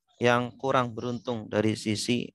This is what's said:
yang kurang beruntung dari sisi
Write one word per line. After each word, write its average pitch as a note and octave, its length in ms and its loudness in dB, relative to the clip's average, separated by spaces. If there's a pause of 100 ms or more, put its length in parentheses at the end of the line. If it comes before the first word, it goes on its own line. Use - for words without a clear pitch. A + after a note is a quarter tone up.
(220)
yang A#2+ 340 4
kurang B2+ 400 0
beruntung A#2 560 -6
dari G#2+ 240 2
sisi A2 600 -2